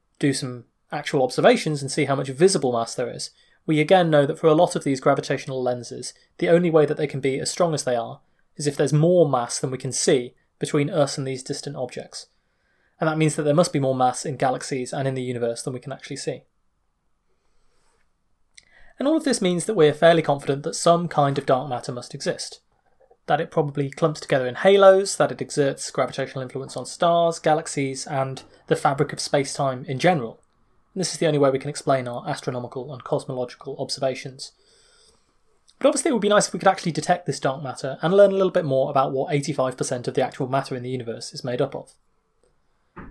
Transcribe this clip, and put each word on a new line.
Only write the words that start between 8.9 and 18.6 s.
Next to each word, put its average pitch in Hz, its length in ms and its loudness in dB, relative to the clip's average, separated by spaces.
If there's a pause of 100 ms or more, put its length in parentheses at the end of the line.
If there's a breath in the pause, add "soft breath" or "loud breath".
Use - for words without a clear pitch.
more 165 340 6
mass 123 320 -2
than 135 120 -4
we 131 60 -6
can 127 140 -8
see 123 440 0 (240)
between 143 300 -2
us 151 280 0
and 135 100 -6
these 131 160 -6
distant 143 320 -10
objects. 127 520 -10 (720)
And 160 100 0
that 156 80 -2
means 156 180 2
that 156 80 -4
there 147 100 2
must 170 200 4
be 147 60 0
more 135 160 0
mass 127 300 0
in 139 120 -6
galaxies 127 560 -4
and 139 140 -4
in 131 80 -2
the 127 80 -6
universe 117 400 -4
than 135 100 -6
we 127 60 -10
can 135 120 -12
actually 135 260 -12
see. - 260 -8 (2500 soft breath)